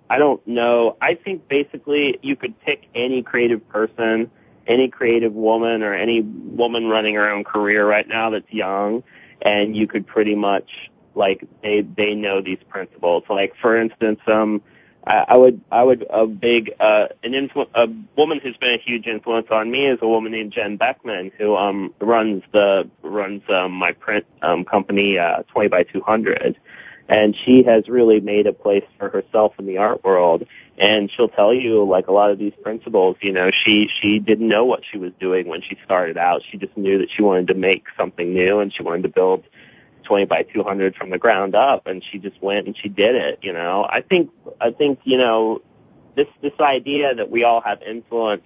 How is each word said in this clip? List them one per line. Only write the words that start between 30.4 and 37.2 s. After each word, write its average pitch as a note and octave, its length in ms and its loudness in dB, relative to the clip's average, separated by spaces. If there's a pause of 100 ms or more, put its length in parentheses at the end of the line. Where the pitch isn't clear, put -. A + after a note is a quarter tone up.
And G#2 340 2
she'll A#2 160 0
tell G#2+ 260 4
you, A#2 300 2
like, F#2 240 0
a F#2 40 0
lot G2+ 180 4
of G2 80 0
these G#2 240 -6
principles, G#2 580 -2
you G2 120 -4
know, F#2+ 200 2
she, G#2+ 380 2 (100)
she G#2 200 0
didn't G#2+ 280 0
know G#2+ 160 4
what B2 260 0
she G#2 100 -12
was F2+ 200 -8
doing F#2 280 -2
when E2+ 140 -8
she - 220 -14
started F2+ 340 -2
out. E2+ 340 0
She G#2+ 60 -16
just F#2 200 -12
knew G2 220 2
that F#2 100 -2
she - 140 -2